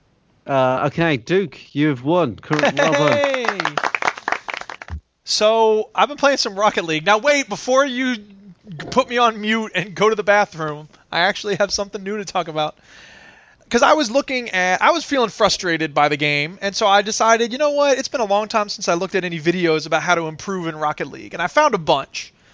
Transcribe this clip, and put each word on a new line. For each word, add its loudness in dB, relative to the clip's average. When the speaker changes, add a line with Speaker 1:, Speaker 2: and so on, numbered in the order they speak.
Speaker 1:
Uh, 2
okay, 2
Duke, -4
you've 0
won. 0
Cor-, -4
well 2
done. 2
Speaker 2:
Hey! 0
So, 2
I've 4
been -12
playing 4
some -4
Rocket 2
League. -2
Now, 6
wait, 2
before 2
you -2
put 2
me -2
on 2
mute -2
and -4
go 2
to 2
the -2
bathroom, 0
I -2
actually -2
have 0
something -6
new -6
to -8
talk -6
about. -4
'Cause 2
I 6
was 0
looking -2
at, 0
I 6
was 0
feeling 0
frustrated 0
by 4
the 0
game, -2
and -6
so 0
I 4
decided, 2
you -6
know 2
what, 2
it's -6
been -4
a 0
long 0
time -2
since -8
I 2
looked -4
at -2
any -6
videos 0
about 0
how 2
to 0
improve -6
in -6
Rocket -4
League, -14
and -6
I 0
found 2
a -2
bunch. -2